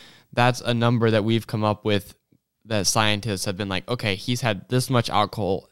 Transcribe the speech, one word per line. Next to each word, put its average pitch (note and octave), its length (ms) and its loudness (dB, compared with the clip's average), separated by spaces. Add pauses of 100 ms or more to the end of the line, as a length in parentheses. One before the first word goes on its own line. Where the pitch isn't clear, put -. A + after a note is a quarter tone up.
(340)
That's B2 280 2
a A#2+ 120 -2
number A#2 380 2
that G#2+ 120 4
we've A2+ 240 0
come G#2+ 160 -4
up G#2+ 220 0
with G#2 300 -2 (500)
that G#2+ 220 -2
scientists G#2+ 580 0
have G2 120 -4
been G2 120 -4
like, F#2 200 -6
"Okay, A2+ 260 -2
he's A#2+ 260 -4
had G#2+ 280 -4
this B2+ 200 0
much A#2+ 200 2
alcohol. G2 640 -2